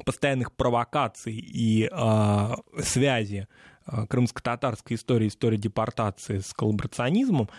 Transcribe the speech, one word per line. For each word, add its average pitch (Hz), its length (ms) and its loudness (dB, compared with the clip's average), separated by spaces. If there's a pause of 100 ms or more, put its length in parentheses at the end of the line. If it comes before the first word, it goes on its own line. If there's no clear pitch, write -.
постоянных 131 480 -2
провокаций 120 840 -2
и, 110 560 2
а, 110 680 2 (220)
связи, 110 680 0 (380)
а, 110 200 -4
крымско-татарской 120 920 -2
истории, 110 320 2
истории 110 300 0
депортации 107 800 -2
с - 160 -10
коллаборационизмом, 127 1040 0